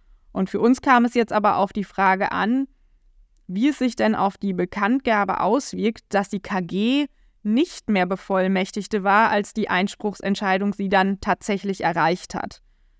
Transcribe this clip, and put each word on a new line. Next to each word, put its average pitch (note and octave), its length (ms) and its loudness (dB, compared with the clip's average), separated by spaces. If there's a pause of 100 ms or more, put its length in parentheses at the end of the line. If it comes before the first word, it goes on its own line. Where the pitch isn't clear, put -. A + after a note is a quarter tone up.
(320)
Und F#3+ 180 -4
für - 100 -4
uns A#3+ 220 2
kam B3 240 4
es A#3+ 80 -4
jetzt A#3 180 0
aber G#3 240 2
auf F#3+ 160 0
die G3+ 120 -4
Frage F#3+ 480 0
an, A#3+ 360 0 (800)
wie G#3 220 0
es D4 100 0
sich B3 180 0
denn A3 180 2
auf F#3+ 240 -2
die G3 160 -4
Bekanntgabe G3+ 840 0
auswirkt, G3+ 720 -2
dass G3 200 0
die G3 100 -4
K F#3+ 200 -4
G A3+ 460 0 (360)
nicht A#3 480 -2
mehr F#3 160 4
Bevollmächtigte F#3+ 960 -2
war, G3+ 260 4
als G#3 240 -2
die A3 160 -6
Einspruchsentscheidung G3 1040 -2
sie G3 160 -6
dann G3 320 2
tatsächlich G3+ 640 -4
erreicht E3+ 520 0
hat. - 280 -10 (380)